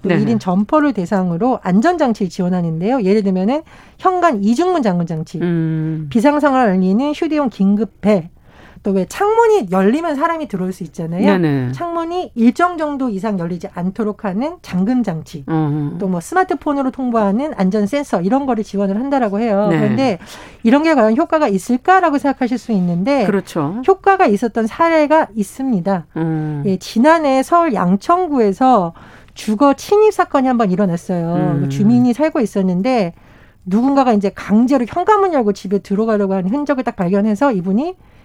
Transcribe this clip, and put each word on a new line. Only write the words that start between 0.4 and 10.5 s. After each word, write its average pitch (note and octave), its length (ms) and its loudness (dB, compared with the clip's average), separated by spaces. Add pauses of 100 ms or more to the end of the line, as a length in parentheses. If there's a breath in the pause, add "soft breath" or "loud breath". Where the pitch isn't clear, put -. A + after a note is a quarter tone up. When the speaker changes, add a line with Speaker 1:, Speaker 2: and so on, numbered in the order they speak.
Speaker 1:
대상으로 F#3 680 -2
안전장치를 A#3 680 0
지원하는데요. F3+ 760 -2
예를 G3+ 200 0
들면은 G3 380 -2 (360 loud breath)
현관 F4 460 0
이중문 D#4 380 0
잠금 F3 240 0
장치, D#3+ 340 -8
Speaker 2:
음. D#3+ 680 -2
Speaker 1:
비상상황을 C4 600 2
알리는 F#3+ 440 0
휴대용 D4 360 -2
긴급벨, G3+ 800 0 (520 loud breath)
또 G3+ 120 -2
왜 F#3+ 120 -2
창문이 G#4+ 680 2
열리면 B3 440 0
사람이 D#4+ 320 -2
들어올 F#3 240 -6